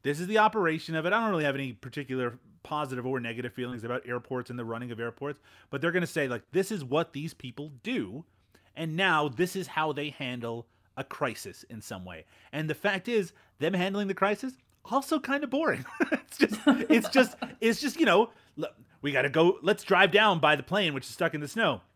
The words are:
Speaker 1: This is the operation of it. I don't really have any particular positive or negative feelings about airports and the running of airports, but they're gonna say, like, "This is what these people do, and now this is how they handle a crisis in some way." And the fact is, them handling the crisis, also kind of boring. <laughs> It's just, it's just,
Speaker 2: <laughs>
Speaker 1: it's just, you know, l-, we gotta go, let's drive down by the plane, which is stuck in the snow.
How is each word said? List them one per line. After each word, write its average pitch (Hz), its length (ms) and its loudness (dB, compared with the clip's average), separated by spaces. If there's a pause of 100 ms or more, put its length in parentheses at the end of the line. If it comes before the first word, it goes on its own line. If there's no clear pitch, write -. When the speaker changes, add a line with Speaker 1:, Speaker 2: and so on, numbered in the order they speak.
Speaker 1:
This 143 160 -2
is 180 100 -6
the 214 100 4
operation 185 560 2
of 156 100 0
it. 175 80 2
I 220 80 4
don't 226 100 0
really 165 140 0
have 143 120 2
any 135 180 -4
particular 127 640 -4 (240)
positive 131 420 -4
or 131 160 -2
negative 120 320 -6
feelings 123 320 -8
about 123 240 -4
airports 123 400 -6
and 123 100 -8
the 120 60 -8
running 117 260 -8
of 113 80 -8
airports, 117 420 -8 (300)
but 139 100 -6
they're 165 120 2
gonna 175 140 0
say, 151 200 0
like, 123 160 -4 (100)
"This 185 200 0
is 190 100 -4
what 143 300 0
these 160 220 -8
people 147 380 -12 (120)
do, 156 400 -4 (500)
and 160 220 -6
now 165 320 4
this 170 260 -2
is 185 140 -6
how 156 240 0
they 143 180 -4
handle 120 560 -6 (300)
a 131 80 -8
crisis - 680 -6
in 110 100 -12
some 95 240 -10
way." 85 200 -14 (280)
And 156 160 -4
the 151 60 0
fact 196 340 -2
is, 214 240 0 (280)
them 165 140 2
handling 196 340 0
the 190 60 -2
crisis, 208 400 0 (300)
also 269 360 0
kind 285 240 -2
of 254 60 -8
boring. 277 340 0 (160)
<laughs> - 120 2 (160)
It's - 100 -16
just, - 220 -2 (300)
it's 233 180 4
just, - 280 4 (120)
Speaker 2:
<laughs> - 120 -20
Speaker 1:
it's 226 200 2
just, 294 200 -6
you 330 60 6
know, 208 240 6 (280)
l-, 156 100 -6 (320)
we 143 120 -2
gotta 139 180 2
go, 165 320 6
let's 190 220 2
drive 190 260 6
down 202 300 6
by 151 160 6
the 143 80 -8
plane, 180 280 0
which 135 140 -6
is - 60 -14
stuck 165 220 -2
in 151 60 -6
the 147 80 -8
snow. 165 340 0 (140)